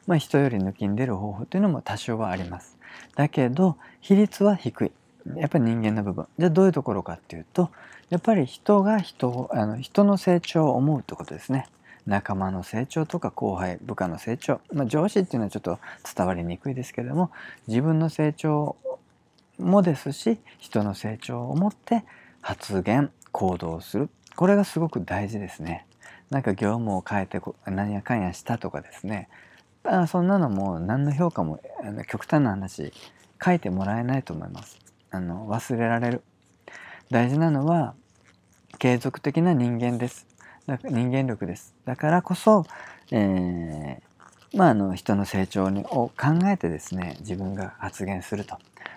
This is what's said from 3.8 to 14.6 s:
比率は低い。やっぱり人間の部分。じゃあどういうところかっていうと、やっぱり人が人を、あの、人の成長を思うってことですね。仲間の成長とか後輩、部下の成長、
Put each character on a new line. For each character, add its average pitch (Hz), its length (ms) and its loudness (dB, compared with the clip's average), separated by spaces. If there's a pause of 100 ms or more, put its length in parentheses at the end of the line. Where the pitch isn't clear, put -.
比 196 140 6
率 202 280 4
は 202 120 6
低 - 300 -2
い。 - 60 -2 (440)
や 160 100 -2
っ - 40 -2
ぱ 165 100 2
り 117 40 4
人 113 160 2
間 107 140 2
の 107 100 0
部 98 100 -2
分。 - 140 -6 (120)
じ 170 60 4
ゃ - 20 6
あ - 20 4
ど 175 140 6
う - 20 8
い 190 40 8
う - 20 6
と 147 100 0
こ 117 120 -2
ろ 92 100 -2
か 85 100 -10
っ - 60 -12
て - 160 -18
い 80 60 -12
う - 120 -18
と、 180 160 2 (400)
や 175 80 0
っ - 40 -6
ぱ 226 120 4
り 147 140 4
人 - 340 2
が 208 180 2
人 - 300 -2
を、 123 240 -4
あ 110 100 2
の、 110 160 -2
人 202 260 4
の 202 120 4
成 175 240 2
長 160 240 2
を 127 100 4
思 139 220 2
う - 40 -6
っ - 20 -10
て - 100 -14
こ - 100 -10
と - 120 -12
で - 40 -12
す - 120 -6
ね。 131 160 -2 (400)
仲 101 260 0
間 95 160 -2
の 92 140 -4
成 117 240 -4
長 160 180 -2
と 170 140 -4
か 117 100 -4
後 101 260 -2
輩、 90 280 -4
部 113 120 -8
下 92 120 0
の 80 100 -6
成 113 180 -6
長、 - 240 -2 (140)